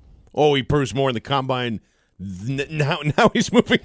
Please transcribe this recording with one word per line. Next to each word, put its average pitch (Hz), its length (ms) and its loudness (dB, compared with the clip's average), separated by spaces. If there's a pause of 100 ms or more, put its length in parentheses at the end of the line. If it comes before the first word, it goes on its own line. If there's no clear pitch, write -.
(340)
"Oh, 147 200 4
he 135 80 0
proves 131 320 -2
more 135 160 0
in 123 40 -4
the 110 60 -4
combine. 127 600 -2 (380)
N-, 127 520 -6
now, 151 380 -2
<laughs> 143 100 0
now 233 160 6
he's - 180 -2
moving 240 320 4